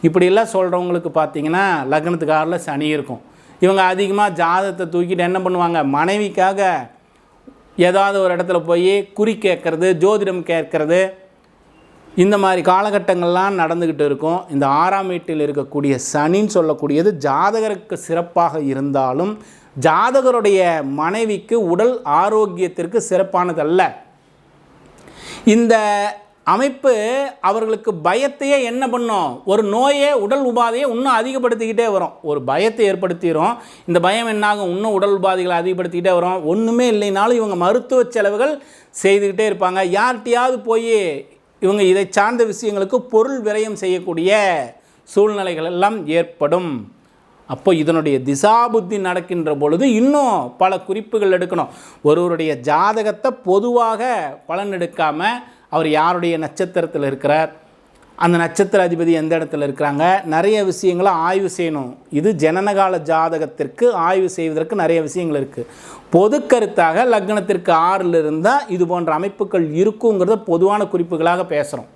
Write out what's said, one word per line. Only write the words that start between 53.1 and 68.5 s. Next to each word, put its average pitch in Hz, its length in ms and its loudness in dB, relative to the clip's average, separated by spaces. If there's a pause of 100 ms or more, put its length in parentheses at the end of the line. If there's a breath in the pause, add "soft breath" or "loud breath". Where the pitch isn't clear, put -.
பொதுவாக 226 520 2 (460)
பலன் 196 300 -6
எடுக்காம, 165 420 -2 (540 loud breath)
அவர் 160 160 2
யாருடைய 170 480 2
நட்சத்திரத்தில் 160 720 -4
இருக்கிறார், 147 420 0 (640)
அந்த 175 200 2
நட்சத்திர 185 500 0
அதிபதி 170 240 0 (100)
எந்த 156 160 -2
இடத்துல 151 300 -4
இருக்கிறாங்க, 143 360 -2 (300)
நிறைய 202 300 2
விஷயங்களை 185 480 2 (160)
ஆய்வு 190 300 0
செய்யணும். 151 340 -4 (280)
இது 196 120 2 (120)
ஜனனகால 190 560 2 (100)
ஜாதகத்திற்கு 165 800 0 (200)
ஆய்வு 190 280 2
செய்வதற்கு 160 480 -4
நிறைய 165 240 2
விஷயங்கள் 156 340 -4
இருக்கு. 135 220 -8 (520 loud breath)
பொது 214 240 6 (120)
கருத்தாக 196 640 2
லக்னத்திற்கு 190 600 0 (160)
ஆறில் 180 320 0
இருந்தா 156 320 0 (220)